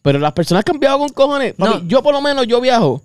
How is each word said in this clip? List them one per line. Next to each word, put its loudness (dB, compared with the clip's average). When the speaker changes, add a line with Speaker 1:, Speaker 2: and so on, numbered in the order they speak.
Speaker 1:
Pero 0
las -2
personas 0
que -2
han -2
viajado 0
con -2
cojones, -2
papi, -2
Speaker 2:
No. -8
Speaker 1:
yo 2
por 2
lo -2
menos -2
yo 2
viajo 0